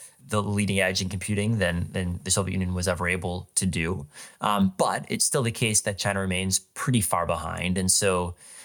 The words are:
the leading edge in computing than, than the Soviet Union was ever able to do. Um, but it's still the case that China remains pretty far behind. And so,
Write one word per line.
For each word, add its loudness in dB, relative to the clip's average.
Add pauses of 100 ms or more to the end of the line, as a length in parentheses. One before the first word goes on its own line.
(280)
the 0
leading 0
edge 2
in -2
computing 0
than, 0
than -4
the -2
Soviet 0
Union 0
was -2
ever 0
able -2
to 0
do. -2 (340)
Um, 2
but 2
it's 0
still 0
the 0
case 2
that -2
China 0
remains 0
pretty 0
far 0
behind. -2
And 2
so, 2 (280)